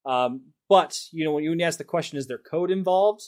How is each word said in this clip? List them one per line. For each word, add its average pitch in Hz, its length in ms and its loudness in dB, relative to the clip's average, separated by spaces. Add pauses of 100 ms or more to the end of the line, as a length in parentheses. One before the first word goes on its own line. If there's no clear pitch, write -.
Um, 127 480 -2 (160)
but, 180 300 4 (120)
you 160 120 -4
know, 156 80 0
when 151 120 -2
you, 156 80 -2
when 165 80 -2
you 170 60 0
ask 165 120 -2
the 151 60 -12
question, 156 340 -4
"Is 135 100 -6
there 123 100 -8
code 180 340 -4
involved?" 190 560 2